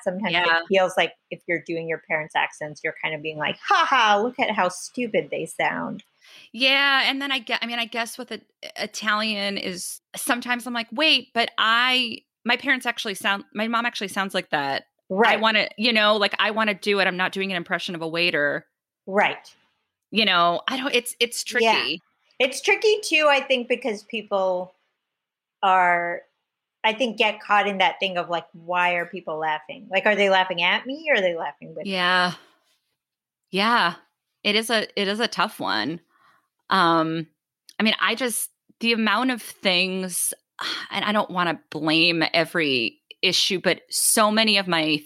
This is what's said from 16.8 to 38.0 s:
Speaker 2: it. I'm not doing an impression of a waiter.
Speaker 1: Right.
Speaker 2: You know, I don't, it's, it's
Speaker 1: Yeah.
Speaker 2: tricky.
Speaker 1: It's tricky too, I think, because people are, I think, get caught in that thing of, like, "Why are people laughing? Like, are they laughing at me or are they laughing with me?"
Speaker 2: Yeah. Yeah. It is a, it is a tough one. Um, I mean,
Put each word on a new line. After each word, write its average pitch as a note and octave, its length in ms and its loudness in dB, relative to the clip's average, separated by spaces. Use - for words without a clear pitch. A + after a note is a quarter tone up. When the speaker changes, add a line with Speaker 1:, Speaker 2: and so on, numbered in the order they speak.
Speaker 2:
it. F#3 80 2
I'm F#3 100 0
not F#3 140 -2
doing G3 200 -4
an F#3 60 -4
impression F3 380 -4
of E3 60 -10
a E3 60 -4
waiter. D#3+ 580 0
Speaker 1:
Right. F#3+ 480 0
Speaker 2:
You G#3 140 2
know, F3 420 4
I B3+ 100 -2
don't, C4 160 -4
it's, A#3+ 260 -2
it's - 300 -2
Speaker 1:
Yeah. A3+ 340 2
Speaker 2:
tricky. D3+ 180 -6
Speaker 1:
It's C4 220 -2
tricky G#4+ 420 2
too, D#4 260 2
I C#4 120 4
think, B3+ 260 -2
because A3+ 360 -4
people F#3+ 680 -4
are, F3 600 2
I A3 100 2
think, A3+ 240 -2
get G#3+ 240 0
caught G3+ 260 2
in G3 120 -2
that F3+ 200 2
thing F#3 180 -4
of, E3+ 120 -4
like, E3+ 240 -4
"Why F3 420 0
are F3 120 -2
people E3+ 300 -8
laughing? D#3 540 -6
Like, F#3+ 160 0
are G#3 80 4
they G3 140 4
laughing F#3 340 2
at G3 240 0
me D#4 220 -8
or C#4 80 4
are G3+ 40 2
they F3 140 0
laughing D#3+ 400 -10
with F3 100 -10
me?" G3 80 -6
Speaker 2:
Yeah. F3+ 400 2
Yeah. G3 440 2
It G3+ 120 2
is A3 140 0
a, A3 180 0
it G3+ 80 -2
is G#3 120 -2
a A#3 80 0
tough - 320 -2
one. G#2+ 400 -2
Um, E3 580 2
I G3+ 40 0
mean, A3 180 2